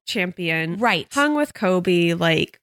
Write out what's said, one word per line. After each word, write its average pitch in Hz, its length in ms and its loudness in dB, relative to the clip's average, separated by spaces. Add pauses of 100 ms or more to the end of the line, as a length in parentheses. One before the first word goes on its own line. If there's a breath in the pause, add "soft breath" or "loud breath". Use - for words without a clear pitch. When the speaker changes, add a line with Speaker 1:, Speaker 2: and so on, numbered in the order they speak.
Speaker 1:
champion. 170 680 -4
Speaker 2:
Right. 208 360 0
Speaker 1:
Hung 294 220 2
with 294 180 0
Kobe, 180 600 2
like, 165 500 0